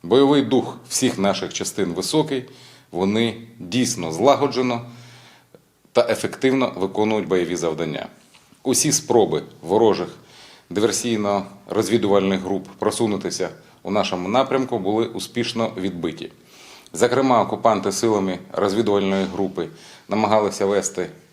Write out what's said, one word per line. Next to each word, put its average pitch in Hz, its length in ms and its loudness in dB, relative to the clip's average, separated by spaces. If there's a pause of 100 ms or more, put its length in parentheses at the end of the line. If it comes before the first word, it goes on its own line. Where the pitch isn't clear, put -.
Бойовий 139 400 4
дух 117 340 0 (120)
всіх - 300 0
наших 95 340 0
частин 92 400 -4
високий, 135 520 -2 (480)
вони 104 420 0 (240)
дійсно 90 540 -2
злагоджено 123 680 2 (1120)
та 120 180 4
ефективно 131 680 0
виконують 98 520 0
бойові 90 280 0
завдання. 80 500 -4 (560)
Усі 139 300 0
спроби 82 500 2 (200)
ворожих 92 460 2 (600)
диверсійно-розвідувальних 101 1700 0
груп 95 280 -6 (100)
просунутися 101 720 -2 (340)
у - 80 -8
нашому 95 380 -2
напрямку 127 500 0
були 107 280 0
успішно 113 680 -4
відбиті. 87 560 -6 (600)
Зокрема, 120 500 2
окупанти 98 500 0
силами 98 460 0 (140)
розвідувальної 98 720 0
групи 95 440 -4 (400)
намагалися 104 580 2
вести 95 440 -2 (220)